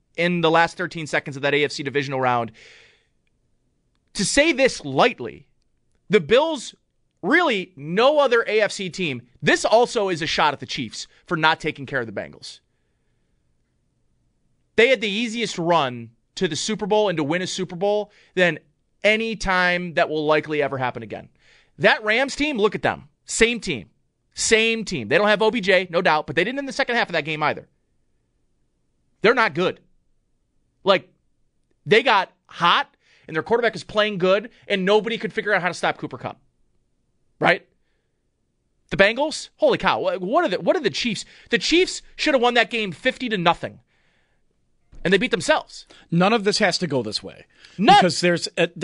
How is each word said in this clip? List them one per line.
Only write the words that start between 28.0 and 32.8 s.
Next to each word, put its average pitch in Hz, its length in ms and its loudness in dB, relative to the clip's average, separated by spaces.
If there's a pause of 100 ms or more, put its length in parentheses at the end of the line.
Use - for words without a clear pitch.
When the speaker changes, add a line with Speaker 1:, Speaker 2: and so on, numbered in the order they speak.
Speaker 1:
They're 226 140 2
not 220 180 0
good. 165 260 -4 (1040)
Like, 190 260 2 (760)
they 208 180 4
got 214 280 0 (160)
hot, 190 480 0 (320)